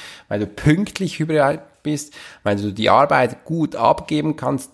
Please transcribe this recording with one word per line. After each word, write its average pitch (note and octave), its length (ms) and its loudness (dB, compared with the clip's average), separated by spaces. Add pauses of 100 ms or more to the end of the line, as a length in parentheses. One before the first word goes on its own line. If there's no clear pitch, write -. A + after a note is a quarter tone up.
(280)
weil G#2 100 -4
du G#2 80 -2
pünktlich F3 720 -2
überall D#3 460 0 (180)
bist, D3 320 -6 (300)
weil G#2 100 2
du G2+ 180 -2
die G#2 180 0
Arbeit C3 540 4
gut D#3+ 300 -2
abgeben D3+ 640 0
kannst. C#3 380 -4